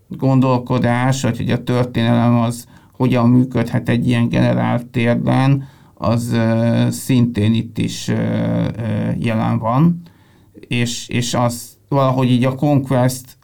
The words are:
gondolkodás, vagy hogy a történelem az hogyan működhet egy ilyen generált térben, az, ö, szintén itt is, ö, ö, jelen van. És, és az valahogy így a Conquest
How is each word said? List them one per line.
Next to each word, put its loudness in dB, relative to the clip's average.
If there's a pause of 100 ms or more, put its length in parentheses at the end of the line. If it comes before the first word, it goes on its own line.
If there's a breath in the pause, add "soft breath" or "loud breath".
gondolkodás, 0
vagy -2
hogy -4
a -2
történelem 0
az -4 (240 loud breath)
hogyan 2
működhet 0
egy 0
ilyen 2
generált 0
térben, 0 (300 loud breath)
az, -2
ö, 2
szintén 2
itt -4
is, -4
ö, 0
ö, -2 (100)
jelen 0
van. 2 (680 loud breath)
És, -4
és -4
az -2 (120)
valahogy 2
így 2
a 0
Conquest 0